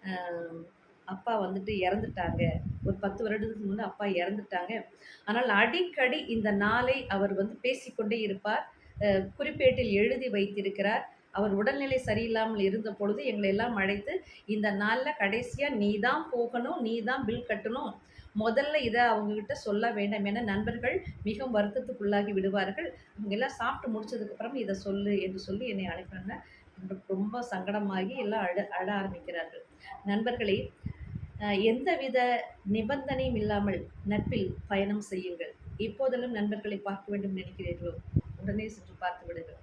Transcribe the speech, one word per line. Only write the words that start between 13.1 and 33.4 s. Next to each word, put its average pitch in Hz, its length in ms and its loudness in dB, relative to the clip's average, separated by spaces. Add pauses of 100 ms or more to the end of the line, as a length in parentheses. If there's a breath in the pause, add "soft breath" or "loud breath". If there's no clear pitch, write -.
எங்களை 208 240 2
எல்லாம் 220 280 2
அழைத்து, 202 360 0 (340 loud breath)
'இந்த 214 260 2
நாள்ல 220 360 2 (100)
கடைசியா 233 500 0
நீ 208 300 2
தான் 269 320 2
போகணும், 247 500 0
நீ 226 220 0
தான் 262 220 0
பில் 233 240 -2
கட்டணும், 220 440 -2 (460 loud breath)
முதல்ல 262 380 2
இதை 240 240 2
அவங்க 208 340 4
கிட்ட 214 200 -4
சொல்ல 214 380 0
வேண்டாம்.' 202 320 0
ஏன்னா 208 180 0
நண்பர்கள் 233 640 0 (180 loud breath)
மிகவும் 220 300 -2
வருத்தத்துக்குள்ளாகி 208 800 0
விடுவார்கள். 196 640 0 (220 loud breath)
'அவங்க 208 180 -4
எல்லாம் 254 160 0
சாப்பிட்டு 240 400 -4
முடிச்சதுக்கு 214 400 -4
அப்புறம் 233 240 -6
இதை 202 200 0
சொல்லு' 202 460 0
என்று 190 180 -4
சொல்லி 208 300 -4
என்னை 196 180 -4
அழைப்பாங்க. 185 460 -8 (500 loud breath)
எனக்கு 190 320 -6
ரொம்ப 214 360 -2
சங்கடமாகி 196 680 -2
எல்லாம் 220 260 0
அழ, 185 280 0
அழ 185 220 -2
ஆரம்பிக்கிறார்கள். 175 720 -6 (400 loud breath)
நண்பர்களே, 220 680 0 (720 loud breath)
அ, 208 140 0
எந்தவித 247 920 2 (280)
நிபந்தனையும் 262 640 0
இல்லாமல் 202 500 0 (220)